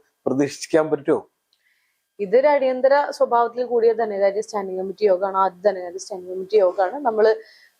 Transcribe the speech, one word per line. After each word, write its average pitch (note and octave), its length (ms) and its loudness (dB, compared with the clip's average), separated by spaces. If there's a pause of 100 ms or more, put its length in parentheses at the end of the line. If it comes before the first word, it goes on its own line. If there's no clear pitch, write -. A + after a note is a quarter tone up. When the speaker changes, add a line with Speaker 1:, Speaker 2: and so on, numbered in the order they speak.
(260)
Speaker 1:
പ്രതീക്ഷിക്കാൻ C#3+ 640 0
പറ്റുമോ? C#3+ 400 -2 (880)
Speaker 2:
ഇതൊരു G#3+ 280 2
അടിയന്തര C4+ 640 2
സ്വഭാവത്തിൽ A#3+ 540 -2
കൂടിയ A#3 300 2
ധനകാര്യ G3+ 480 -2
സ്റ്റാൻഡിംഗ് F#3+ 380 -8
കമ്മിറ്റി F#3+ 260 -4
യോഗമാണ്, F#3+ 320 2
ആദ്യ F#3+ 340 0
ധനകാര്യ F3+ 260 -10
സ്റ്റാൻഡിംഗ് F3+ 340 -12
കമ്മിറ്റി F#3+ 260 -2
യോഗമാണ്. F#3 380 2
നമ്മള്, A3 400 2 (440)